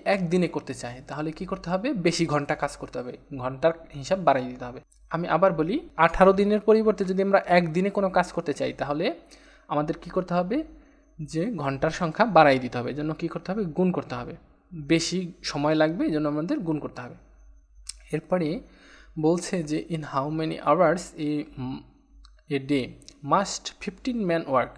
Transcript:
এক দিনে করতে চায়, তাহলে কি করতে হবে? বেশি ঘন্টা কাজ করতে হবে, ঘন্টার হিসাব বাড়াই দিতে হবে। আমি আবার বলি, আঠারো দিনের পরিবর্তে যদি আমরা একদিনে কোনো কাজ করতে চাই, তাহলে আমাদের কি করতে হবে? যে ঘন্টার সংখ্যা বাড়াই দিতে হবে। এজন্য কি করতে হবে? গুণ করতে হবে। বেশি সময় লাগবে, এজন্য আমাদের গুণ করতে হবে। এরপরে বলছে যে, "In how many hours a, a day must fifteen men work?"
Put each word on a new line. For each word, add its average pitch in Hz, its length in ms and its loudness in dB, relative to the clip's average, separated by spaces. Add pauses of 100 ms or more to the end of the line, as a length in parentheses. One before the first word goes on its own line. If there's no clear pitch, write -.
এক 185 240 0
দিনে 180 180 2
করতে 139 260 -6
চায়, 123 340 -12
তাহলে 151 240 -6
কি 180 140 -10
করতে 185 240 -8
হবে? 196 240 -2
বেশি 170 320 2
ঘন্টা 147 300 0
কাজ - 220 -4
করতে - 220 -10
হবে, 127 180 -10 (200)
ঘন্টার 135 340 0 (220)
হিসাব 175 300 -2
বাড়াই 135 220 4
দিতে 123 200 -10
হবে। 127 140 -12 (300)
আমি 170 180 -4
আবার 170 260 4
বলি, 165 440 -2
আঠারো 190 360 6
দিনের 202 260 2
পরিবর্তে 214 460 4
যদি 190 180 0
আমরা 196 220 4
একদিনে 175 440 4
কোনো 196 200 0
কাজ 180 220 2
করতে 151 220 -4
চাই, 127 200 -2
তাহলে 151 460 -4 (480)
আমাদের 151 300 -2
কি - 120 -16
করতে 180 240 -2
হবে? 180 300 0 (600)
যে 160 280 -2
ঘন্টার 139 380 -2
সংখ্যা 165 360 0
বাড়াই 156 340 8
দিতে 123 180 -4
হবে। 117 140 -4
এজন্য 151 220 -4
কি 165 140 -6
করতে 165 240 -8
হবে? 208 120 -4
গুণ 180 280 0
করতে 175 240 -6
হবে। 127 200 -10 (380)
বেশি 165 600 0 (100)
সময় 151 320 0
লাগবে, 165 300 2
এজন্য 151 240 0
আমাদের 160 300 -2
গুণ 160 200 -4
করতে - 220 -10
হবে। 123 140 -14 (960)
এরপরে 165 480 -2 (600)
বলছে 175 440 0
যে, 151 260 -4
"In 165 120 -4
how 147 380 -2
many 160 160 -2 (100)
hours 165 360 4 (160)
a, 151 260 -2 (1120)
a 135 100 -4
day 135 200 0 (420)
must 185 420 0 (100)
fifteen 240 360 -6
men 170 320 -2
work?" 123 180 2 (100)